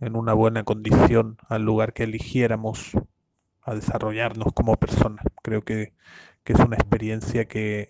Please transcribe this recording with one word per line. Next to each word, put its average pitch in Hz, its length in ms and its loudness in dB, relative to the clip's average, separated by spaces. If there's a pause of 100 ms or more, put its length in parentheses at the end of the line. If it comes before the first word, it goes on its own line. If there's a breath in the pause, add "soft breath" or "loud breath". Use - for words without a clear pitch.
en 113 160 -4
una 113 160 0
buena 110 300 4
condición 110 760 4 (100)
al 113 160 -2
lugar 110 300 0
que 117 100 -4
eligiéramos 110 880 -2 (720)
a 123 120 -8
desarrollarnos 110 800 -4
como 113 220 2
personas. - 500 0 (160)
Creo 107 200 -2
que, 107 320 -6 (500 loud breath)
que - 100 -2
es - 60 6
una 120 160 4
experiencia 110 680 0
que 107 440 -4